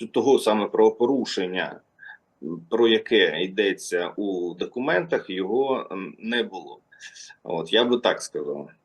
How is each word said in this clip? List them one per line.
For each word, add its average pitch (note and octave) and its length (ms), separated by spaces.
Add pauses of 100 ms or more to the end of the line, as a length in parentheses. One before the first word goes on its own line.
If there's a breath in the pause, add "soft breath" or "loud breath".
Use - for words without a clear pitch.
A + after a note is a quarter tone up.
(120)
того B2 260
саме G#2+ 280
правопорушення, G#2+ 1120 (880 loud breath)
про A#2 180
яке G2 540
йдеться F#2 760
у F2+ 380
документах, D3+ 760
його, A2+ 600
м, F#2 260
не A#2 240
було. F#2 360 (640 loud breath)
От, E2 300
я A2+ 120
би A#2+ 140
так - 240
сказав. C#2+ 480 (140)